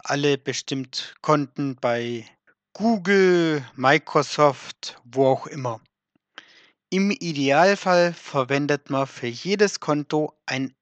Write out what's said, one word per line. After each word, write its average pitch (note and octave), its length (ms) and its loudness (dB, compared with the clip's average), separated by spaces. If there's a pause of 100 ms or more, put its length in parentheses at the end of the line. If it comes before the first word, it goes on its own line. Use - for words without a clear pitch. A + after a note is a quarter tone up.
alle C#3+ 360 0
bestimmt - 840 -8
Konten C#3+ 560 -2
bei A#2+ 520 -4 (440)
Google, F3+ 920 2 (120)
Microsoft, C#3+ 1300 0
wo C3 220 2
auch C3 200 2
immer. B2 340 -10 (1080)
Im G3 200 0
Idealfall F3 1040 2
verwendet C#3+ 760 -2
man C3+ 180 -2
für - 200 -10
jedes G3 520 -2
Konto D3+ 680 -4
ein C3 360 -6